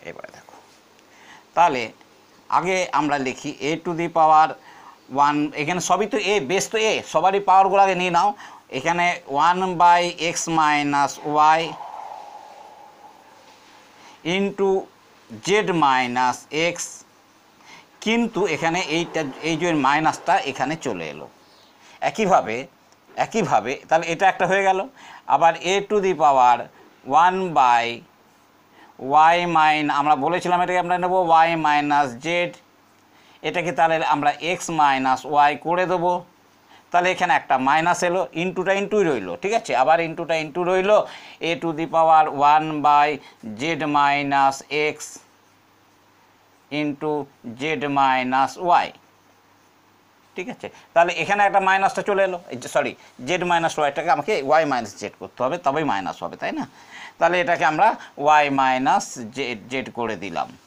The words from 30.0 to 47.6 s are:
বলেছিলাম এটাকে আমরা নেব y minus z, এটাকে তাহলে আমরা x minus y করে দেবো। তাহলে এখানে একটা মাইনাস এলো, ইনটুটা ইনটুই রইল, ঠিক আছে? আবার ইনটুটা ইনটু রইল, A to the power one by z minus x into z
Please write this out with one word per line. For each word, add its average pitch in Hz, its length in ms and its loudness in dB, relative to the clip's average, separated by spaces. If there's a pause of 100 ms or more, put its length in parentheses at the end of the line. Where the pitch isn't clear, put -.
বলেছিলাম 175 380 0
এটাকে 180 200 0
আমরা 175 200 0
নেব 180 120 0 (300)
y 165 40 0 (160)
minus 147 440 2 (140)
z, 156 40 -8 (1200)
এটাকে 165 300 -4
তাহলে 165 180 2 (180)
আমরা 147 180 0 (260)
x - 20 -12 (220)
minus 131 400 2 (280)
y - 20 -2 (160)
করে 175 260 0
দেবো। 180 200 0 (760)
তাহলে 175 240 2
এখানে 175 240 0
একটা - 160 -2 (120)
মাইনাস 160 400 2
এলো, 180 140 0 (200)
ইনটুটা 185 400 -2
ইনটুই 202 280 0
রইল, 104 200 -2 (140)
ঠিক 202 160 -2
আছে? 226 120 -8 (100)
আবার 156 160 4 (100)
ইনটুটা 165 360 -6
ইনটু 156 180 -8 (100)
রইল, 185 200 0 (580)
A - 20 -2 (100)
to 170 160 -4
the 160 160 -4
power 160 300 6 (300)
one 156 140 2 (200)
by 147 200 4 (520)
z - 20 -6 (340)
minus 139 600 2 (400)
x - 20 -20 (1800)
into 151 320 -4 (480)
z - 20 -8 (360)